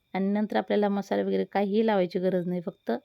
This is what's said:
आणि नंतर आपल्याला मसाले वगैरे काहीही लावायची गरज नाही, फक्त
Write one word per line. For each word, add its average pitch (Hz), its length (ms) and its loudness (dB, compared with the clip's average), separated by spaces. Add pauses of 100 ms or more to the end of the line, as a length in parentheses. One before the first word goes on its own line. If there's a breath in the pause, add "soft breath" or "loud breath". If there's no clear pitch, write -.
(140)
आणि 190 120 -2
नंतर 202 300 0
आपल्याला 208 340 2
मसाले 202 340 0
वगैरे 190 220 0
काहीही 202 400 0
लावायची 196 340 2
गरज 180 280 0
नाही, 180 140 -2
फक्त - 300 -8 (140)